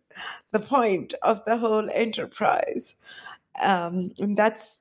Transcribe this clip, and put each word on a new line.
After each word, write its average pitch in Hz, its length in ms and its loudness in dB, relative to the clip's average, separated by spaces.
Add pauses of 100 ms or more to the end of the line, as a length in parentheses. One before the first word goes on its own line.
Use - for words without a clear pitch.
(220)
<laughs> - 300 -12
the 214 80 2
point 220 540 2 (100)
of 220 220 2
the 226 120 2
whole 220 340 2
enterprise. - 1040 -2 (680)
Um, 180 580 0
and 202 160 -2
that's, 220 460 0